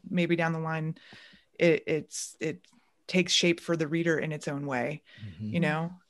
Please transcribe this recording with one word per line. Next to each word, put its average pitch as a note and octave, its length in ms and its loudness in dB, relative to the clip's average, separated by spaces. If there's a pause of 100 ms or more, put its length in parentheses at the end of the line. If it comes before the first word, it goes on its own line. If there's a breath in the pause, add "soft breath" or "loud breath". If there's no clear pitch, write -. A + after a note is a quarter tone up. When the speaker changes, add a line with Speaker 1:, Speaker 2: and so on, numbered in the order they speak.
Speaker 1:
maybe E3+ 260 2
down E3 180 0
the D#3+ 60 -4
line, D#3+ 360 -4 (640 loud breath)
it, E3 300 4
it's, - 520 -6
it - 220 -4 (460)
takes F3+ 260 2
shape E3+ 260 4
for E3+ 160 -2
the D#3 120 0
reader E3 320 2
in D#3 120 -2
its D3+ 160 -6
own C#3+ 200 -4
way, C3 340 -2 (240 loud breath)
Speaker 2:
Mm-hmm. G#2+ 300 -8
Speaker 1:
you E3+ 40 2
know? D#3+ 320 0 (180)